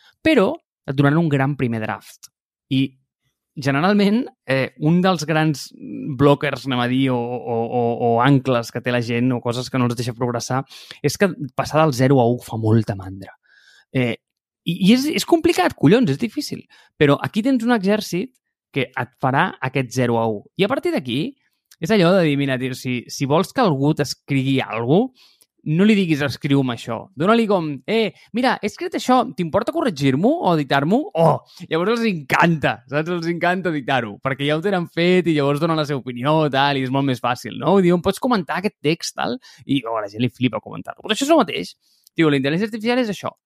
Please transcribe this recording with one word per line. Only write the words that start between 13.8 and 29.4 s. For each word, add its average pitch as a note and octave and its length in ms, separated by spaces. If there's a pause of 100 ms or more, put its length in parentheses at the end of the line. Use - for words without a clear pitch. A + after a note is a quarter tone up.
Eh, B2 240 (500)
i, E3+ 120
i F#3+ 160
és, C4 140
és - 180
complicat, E4+ 480
collons, G#3 360
és C#3 100
difícil. - 440 (360)
Però C#3+ 200
aquí G#3 220
tens B3+ 240
un B3 80
exèrcit G3+ 580 (420)
que C3 140
et - 300
farà C#3+ 400
aquest C3 340
zero A#2+ 260
a A2+ 100
u. G#2+ 120 (120)
I F#3 120
a G3+ 60
partir D#4 240
d'aquí, C3 260 (600)
és E3+ 100
allò F#3 240
de F#3+ 100
dir, D3 140
«Mira, C3+ 200
tio, B2+ 160
si, B2 340
si - 180
vols D#3 260
que - 80
algú D3 340
t'escrigui C3+ 680
alguna A#2 480
cosa, - 180 (360)
no E3 220
li A3 80
diguis, E3+ 320
escriu-me C#3 480
això. A2+ 220 (160)
Dóna-li A3 340
com, F3+ 220 (160)
eh, G#3+ 240 (240)
mira, A#3+ 260
he - 80
escrit F4 320
això, B3+ 220 (180)
t'importa F#3 320